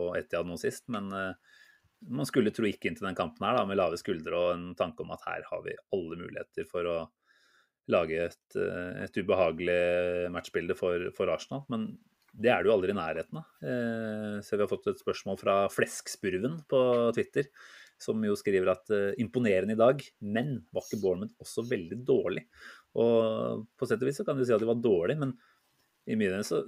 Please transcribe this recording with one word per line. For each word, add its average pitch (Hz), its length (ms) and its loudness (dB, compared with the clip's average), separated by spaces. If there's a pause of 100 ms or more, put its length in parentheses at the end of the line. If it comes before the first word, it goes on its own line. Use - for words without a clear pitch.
(160)
Etihad 85 320 -4
nå 87 120 -8
sist, - 280 -6
men, 101 240 -6
eh, 95 220 -4 (720)
man 131 180 -4
skulle 107 300 2
tro 117 80 -2
ikke 101 240 -2
inn 85 80 -4
til 98 120 -6
den 92 80 -4
kampen 87 280 -4
her 117 140 2
da, 107 80 2
med 98 100 -2
lave 87 240 2
skuldre 85 360 -4
og 87 200 2
en 87 200 -10
tanke 87 280 -4
om 85 80 -10
at 82 140 -12
her 85 180 -8
har 87 200 -8
vi 92 120 -8 (160)
alle 85 240 -4
muligheter 92 520 -10
for 87 160 -4
å 85 160 -2 (880)
lage 85 340 2
et, - 320 -8
eh, 92 480 -4
et 98 160 -6
ubehagelig 87 1120 2
matchbilde 87 460 -4
for, 90 340 0
for 95 160 -2
Arsenal, 127 400 -4
men 110 300 -6 (380)
det 113 160 2
er 92 100 4
det 95 80 4
jo 113 60 6
aldri 95 160 2
i - 20 0
nærheten 80 460 -4
av. 156 60 -16 (180)
Eh, 113 720 -4 (100)
så - 80 -8
vi 104 80 2
har 101 80 2
fått - 180 -4
et 98 140 -2
spørsmål - 380 -4
fra 98 160 2 (120)
Fleskspurven 110 920 -2 (100)
på 135 100 4 (360)
Twitter, 139 320 0 (520)
som 110 240 -2
jo 104 140 2
skriver 92 340 2
at, - 200 -2
eh, 101 280 2
"Imponerende 107 540 2
i - 20 0
dag, 127 240 6 (220)
men 113 500 -2
var 180 140 -4
ikke 107 160 -6
Bournemouth 95 400 0
også - 260 -6
veldig 107 380 -4
dårlig?" 101 400 2 (500)
Og 113 720 2 (100)
på 123 140 -4
sett 113 100 2
og 127 80 0
vis 143 140 -2
så - 40 -4
kan 147 120 0
du 127 80 2
si 123 80 4
at 107 80 6
de 113 80 0
var 117 100 4
dårlig, 110 400 4
men 135 140 -2 (760)
i 117 80 -2
mine 98 220 2
øyne 104 100 -2
så, 160 200 0